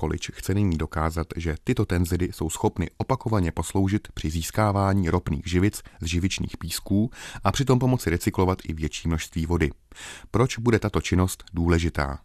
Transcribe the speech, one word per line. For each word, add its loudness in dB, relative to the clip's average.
College -4
chce -4
nyní 2
dokázat, -2
že -4
tyto 0
tenzidy 0
jsou -4
schopny -2
opakovaně 0
posloužit 0
při -4
získávání 2
ropných 0
živic 2
z -6
živičných -2
písků -2
a 2
přitom 4
pomoci 2
recyklovat 2
i -6
větší -4
množství -2
vody. 2
Proč 2
bude 4
tato 0
činnost 2
důležitá? 2